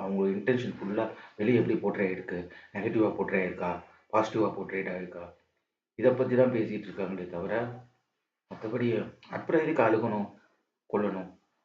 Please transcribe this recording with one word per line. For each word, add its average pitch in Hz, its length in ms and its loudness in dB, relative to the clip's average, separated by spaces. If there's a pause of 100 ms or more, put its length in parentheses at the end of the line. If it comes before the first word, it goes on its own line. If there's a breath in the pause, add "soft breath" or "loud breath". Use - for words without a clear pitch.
அவங்க 98 260 -2
இன்டென்ஷன் 104 500 0
ஃபுல்லா 104 300 -2 (300 loud breath)
வெளியே 110 240 4
எப்படி 110 180 2
போர்ட்ரே 101 260 0
ஆயிருக்கு, 92 340 -4 (340 loud breath)
நெகட்டிவா 107 400 2
போர்ட்ரே 95 280 0
ஆயிருக்கா, 90 300 -2 (420 loud breath)
பாசிட்டிவா 107 400 2
போர்ட்ரேட் 95 400 -6
ஆயிருக்கா, 90 320 -8 (720)
இதை 123 140 6
பத்தி 123 240 2
தான் 123 160 6
பேசிட்டு 104 360 -2
இருக்காங்களே 90 380 -6
தவிர, 90 280 -4 (960)
மத்தபடி 120 380 -2 (420)
அப்புறம் 165 320 2
எதுக்கு 156 200 2
அழுகணும், 107 460 2 (600 soft breath)
கொல்லணும்? 95 420 -2 (320)